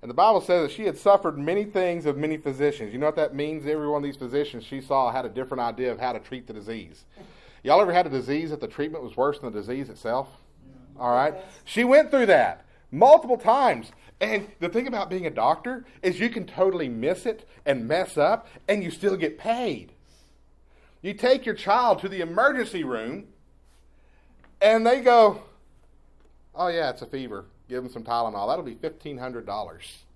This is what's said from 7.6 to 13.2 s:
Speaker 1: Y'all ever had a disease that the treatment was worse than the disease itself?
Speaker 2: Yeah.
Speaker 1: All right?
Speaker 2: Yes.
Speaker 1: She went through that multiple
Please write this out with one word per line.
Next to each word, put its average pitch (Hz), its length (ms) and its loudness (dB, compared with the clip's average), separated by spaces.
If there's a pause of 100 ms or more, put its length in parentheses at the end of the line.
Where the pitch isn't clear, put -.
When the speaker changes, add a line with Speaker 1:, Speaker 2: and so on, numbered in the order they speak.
Speaker 1:
Y'all 160 180 6
ever 180 120 2
had 180 120 4
a 147 60 -6
disease 143 400 -4
that 151 100 -8
the 110 60 -8
treatment 147 360 -6
was 120 140 -12
worse 143 220 0
than 120 120 -10
the 104 80 -6
disease 123 300 -8
itself? 120 400 -6 (360)
Speaker 2:
Yeah. - 360 -20
Speaker 1:
All 120 120 0
right? 139 220 2
Speaker 2:
Yes. - 80 -16 (220)
Speaker 1:
She - 180 -2
went 294 280 6
through 254 160 4
that 123 360 4 (260)
multiple 247 480 6